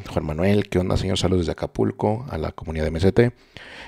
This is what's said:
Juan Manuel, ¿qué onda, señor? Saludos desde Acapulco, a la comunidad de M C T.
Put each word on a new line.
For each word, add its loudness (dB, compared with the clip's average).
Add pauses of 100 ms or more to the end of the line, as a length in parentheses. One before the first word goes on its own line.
Juan -2
Manuel, 2
¿qué 0
onda, 0
señor? 0
Saludos 2
desde -2
Acapulco, -2
a -6
la -4
comunidad -4
de 0
M -4
C 6
T. 4 (540)